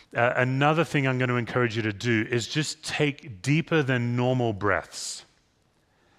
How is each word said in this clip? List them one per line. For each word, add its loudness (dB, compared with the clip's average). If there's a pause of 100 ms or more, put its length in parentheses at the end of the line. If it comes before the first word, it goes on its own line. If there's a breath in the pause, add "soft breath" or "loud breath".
(160)
uh, 4
another 2
thing 0
I'm 0
gonna 0
encourage 0
you 0
to -2
do 0
is -2
just -4
take -4
deeper 2
than 0
normal 2
breaths. -4 (960 soft breath)